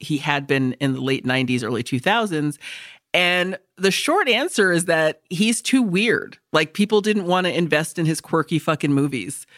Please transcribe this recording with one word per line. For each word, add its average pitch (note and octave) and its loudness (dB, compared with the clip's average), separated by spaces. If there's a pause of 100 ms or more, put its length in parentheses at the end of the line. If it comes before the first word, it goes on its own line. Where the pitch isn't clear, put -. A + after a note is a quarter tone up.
he D3+ -2
had C#3+ -2
been C3+ 0
in C3+ -2
the C3 -8
late C3+ -2
nineties, B2+ 0
early A#2 -4
two B2 -2
thousands? F3+ -2 (540)
And F3+ 0 (180)
the F#3+ 2
short D#4+ 0
answer A3+ 2
is E3+ 2
that D#3+ 2
he's G#3+ 0
too C4 2
weird. F#3 0 (140)
Like, D#3 2
people G#3 2
didn't G#3 0
wanna F3+ 2
invest D#3 0
in E3 2
his D#3 0
quirky D#3+ -2
fucking D3+ -2
movies. C#3 -2